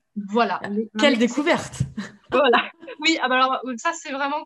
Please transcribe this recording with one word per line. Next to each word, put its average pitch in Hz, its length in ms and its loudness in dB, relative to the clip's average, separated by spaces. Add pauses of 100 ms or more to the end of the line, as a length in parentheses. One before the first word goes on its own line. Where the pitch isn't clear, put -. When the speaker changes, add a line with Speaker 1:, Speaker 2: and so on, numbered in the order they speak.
(160)
Speaker 1:
Voilà. 202 480 0
Speaker 2:
Euh, 196 40 -6
Speaker 1:
Les, 214 300 -4
Speaker 2:
quelle 277 160 6
Speaker 1:
un 220 60 2
excès. 247 60 4
Speaker 2:
découverte ! 285 560 0 (500)
Speaker 1:
Voilà. 247 380 4 (300)
Oui, 320 220 2
ah 254 60 0
bah 254 80 2
alors, 262 240 2 (160)
ça, 339 180 -4
c'est 311 180 -10
vraiment 285 340 -4